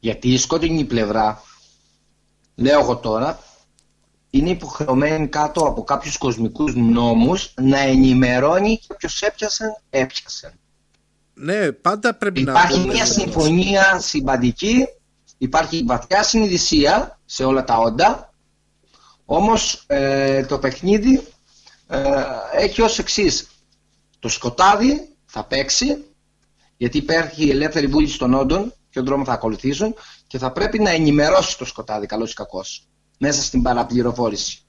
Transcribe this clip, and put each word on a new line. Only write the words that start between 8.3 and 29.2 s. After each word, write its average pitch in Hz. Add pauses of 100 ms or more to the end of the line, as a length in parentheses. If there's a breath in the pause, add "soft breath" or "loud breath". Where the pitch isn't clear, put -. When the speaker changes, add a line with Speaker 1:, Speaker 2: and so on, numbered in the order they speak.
Speaker 1:
και -
ποιος -
έπιασε, 214
έπιασε. - (800)
Speaker 2:
Ναι, 170
πάντα 214
πρέπει 202
να -
Speaker 1:
Υπάρχει 185
Speaker 2:
πούμε 185
Speaker 1:
μια 226
Speaker 2:
λίγο. -
Speaker 1:
συμφωνία 185
συμπαντική, 139 (520)
υπάρχει 135
βαθιά 127
συνειδησία 190
σε -
όλα 131
τα 120
όντα, 127 (880 soft breath)
όμως, 208
ε, 139
το 135
παιχνίδι, 202 (600 soft breath)
ε, 139 (400)
έχει 208
ως 226
εξής. - (720)
Το 120
σκοτάδι 202 (180)
θα -
παίξει, - (720)
γιατί 120
υπάρχει 151
η 143
ελεύθερη 147
βούληση 143
των 127
όντων, 156 (160)
ποιο 131
δρόμο 135